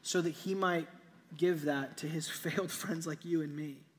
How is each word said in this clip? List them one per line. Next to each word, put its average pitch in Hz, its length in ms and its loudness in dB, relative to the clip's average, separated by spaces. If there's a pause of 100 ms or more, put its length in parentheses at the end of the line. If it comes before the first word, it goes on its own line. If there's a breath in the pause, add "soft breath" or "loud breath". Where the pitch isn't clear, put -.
so - 180 2
that 165 100 2
he 185 240 -2
might 180 320 2 (500)
give 170 260 4
that 139 340 0
to 156 100 -6
his 156 220 -2
<laughs> - 20 -4
failed 170 400 -2
friends 165 340 -2
like 156 200 -6
you 170 180 2
and 147 140 -4
me. 147 220 -6 (200)